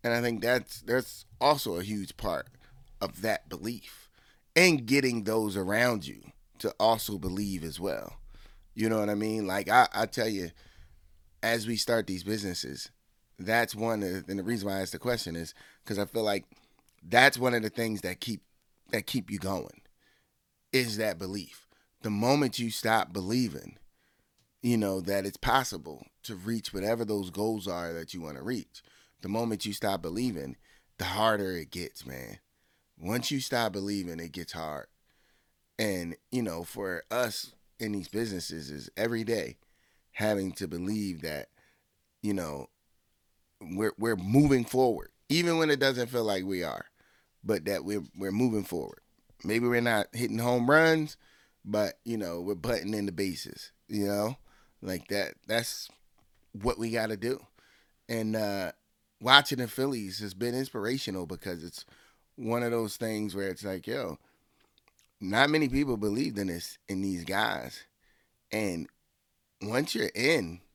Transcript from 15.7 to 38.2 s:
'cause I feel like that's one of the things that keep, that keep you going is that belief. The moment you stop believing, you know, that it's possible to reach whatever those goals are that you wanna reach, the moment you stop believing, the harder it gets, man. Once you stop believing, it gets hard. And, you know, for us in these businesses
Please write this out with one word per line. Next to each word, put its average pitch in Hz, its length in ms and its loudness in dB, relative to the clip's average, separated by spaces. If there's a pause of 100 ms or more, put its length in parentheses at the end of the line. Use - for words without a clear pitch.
'cause 101 160 -4
I 101 40 2
feel 113 200 -2
like 101 200 2 (640)
that's 123 300 8
one 123 160 2
of 110 80 2
the 107 80 -2
things 110 300 -2
that 92 200 -6
keep, 113 220 -6 (480)
that 107 160 0
keep 107 240 -4
you 101 80 -4
going 95 440 -4 (920)
is 120 240 2
that 104 220 0
belief. 90 500 -8 (340)
The 107 80 -2
moment 123 480 4
you 117 120 -2
stop 107 420 2
believing, 95 680 -2 (840)
you 120 140 4
know, 98 240 0
that 98 260 0
it's 98 100 -6
possible 90 720 0 (180)
to 113 100 -10
reach 104 400 -4
whatever 110 300 0
those 101 260 -2
goals 104 380 -2
are 87 240 -4
that 82 220 -10
you 87 60 -8
wanna 76 220 -10
reach, - 400 -6 (380)
the 95 80 -8
moment 110 360 0
you 104 80 -4
stop 98 300 0
believing, 85 540 -4 (420)
the - 60 -4
harder 101 520 2
it 78 140 -10
gets, - 340 -10
man. 64 340 -12 (600)
Once 110 320 -4
you 143 80 -2
stop 117 340 0
believing, 98 460 -4
it 85 140 -10
gets 87 200 -10
hard. 78 340 -8 (920)
And, 90 380 -2 (160)
you 127 100 0
know, 87 220 -4
for 92 440 -8
us 117 440 -2 (260)
in 110 140 -2
these 95 160 -4
businesses 87 600 -6